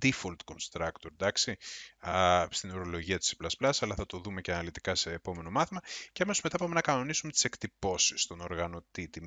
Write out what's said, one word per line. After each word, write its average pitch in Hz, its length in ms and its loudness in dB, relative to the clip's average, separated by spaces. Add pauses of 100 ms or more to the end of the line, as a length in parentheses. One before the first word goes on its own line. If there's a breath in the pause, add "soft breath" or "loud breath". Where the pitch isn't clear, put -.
default 98 420 2
constructor, - 680 -6
εντάξει, 98 440 0 (420 loud breath)
α, 87 520 6
στην - 200 -6
ορολογία 87 480 -2
της - 180 -2
C 156 80 -10
plus 135 220 0
plus, 139 140 6
αλλά 104 140 0
θα 98 120 -4
το 92 120 -8
δούμε 92 220 -6
και 90 120 -2
αναλυτικά 85 420 -2
σε 85 180 -2
επόμενο 85 380 -6
μάθημα. 156 300 0 (320 loud breath)
Και - 100 -2
αμέσως 202 200 0
μετά 170 160 0
πάμε 175 160 -2
να 170 60 4
κανονίσουμε 147 520 0
τις - 120 4
εκτυπώσεις - 760 2
στον 85 180 -4
οργανωτή, 85 680 -4
τη - 180 -10